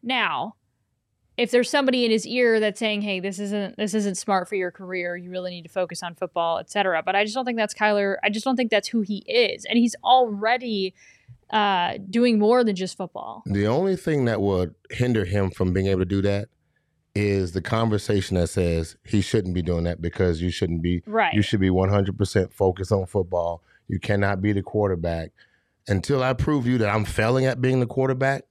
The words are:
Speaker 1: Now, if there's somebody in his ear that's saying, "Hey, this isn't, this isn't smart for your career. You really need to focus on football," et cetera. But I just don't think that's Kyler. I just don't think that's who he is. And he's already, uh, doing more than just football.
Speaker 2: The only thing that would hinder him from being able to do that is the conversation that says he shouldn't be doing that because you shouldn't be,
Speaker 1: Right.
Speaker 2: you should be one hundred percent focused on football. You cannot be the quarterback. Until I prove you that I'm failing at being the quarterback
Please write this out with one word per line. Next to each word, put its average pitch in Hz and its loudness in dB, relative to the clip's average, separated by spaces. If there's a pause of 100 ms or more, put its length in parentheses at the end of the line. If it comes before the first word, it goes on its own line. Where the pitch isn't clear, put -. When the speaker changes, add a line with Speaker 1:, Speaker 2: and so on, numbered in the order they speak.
Speaker 1:
Now, 208 -2 (800)
if 233 0
there's 240 4
somebody 254 2
in 226 2
his 220 0
ear 233 2
that's 208 0
saying, 214 -2
"Hey, 196 -4
this 185 -6
isn't, 202 -4
this 208 -2
isn't 202 0
smart 185 -2
for 214 -4
your 180 -2
career. 180 -8
You 175 -12
really 180 -8
need 175 -14
to 165 -20
focus 180 -4
on 170 -10
football," 170 -2
et - -12
cetera. 185 0
But 185 0
I 202 2
just 214 -4
don't 254 -4
think 233 -4
that's 214 -2
Kyler. 208 2
I 208 0
just 214 -4
don't 262 0
think 240 0
that's 208 0
who 226 0
he 202 -4
is. - 0
And 233 0
he's 233 4
already, 226 2 (560)
uh, 196 0 (120)
doing 233 4
more 233 6
than 208 0
just 180 -6
football. - -10
Speaker 2:
The 101 0
only 175 2
thing 147 0
that 107 0
would 92 0 (140)
hinder 123 2
him 95 0
from 92 0
being 95 2
able 95 2
to 95 2
do 98 0
that 101 0 (640)
is 98 0
the 90 -2
conversation 104 0
that 87 2
says 85 -2
he - 0
shouldn't 95 0
be 90 0
doing 85 0
that 87 -2
because 85 0
you 90 0
shouldn't 85 -2
be, 87 0
Speaker 1:
Right. 107 0
Speaker 2:
you 104 4
should 104 0
be 95 4
one 92 2
hundred 98 0
percent 95 0
focused 95 0
on 98 2
football. 87 -4 (260)
You 95 -4
cannot 101 0
be 104 2
the 98 0
quarterback. 85 -2 (560)
Until 127 0
I 131 0
prove 135 0
you 127 2
that 107 2
I'm 107 0
failing 123 0
at 127 0
being 127 0
the 123 0
quarterback 131 -2